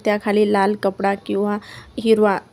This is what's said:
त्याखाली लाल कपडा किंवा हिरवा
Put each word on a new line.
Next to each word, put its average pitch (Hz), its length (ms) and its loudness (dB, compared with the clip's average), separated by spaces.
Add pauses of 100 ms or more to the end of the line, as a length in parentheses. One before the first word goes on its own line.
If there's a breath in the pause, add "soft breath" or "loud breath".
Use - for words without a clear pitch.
त्याखाली 208 480 2
लाल 202 220 2
कपडा 196 380 -2 (120)
किंवा 208 320 -2 (420 loud breath)
हिरवा 214 380 2 (160)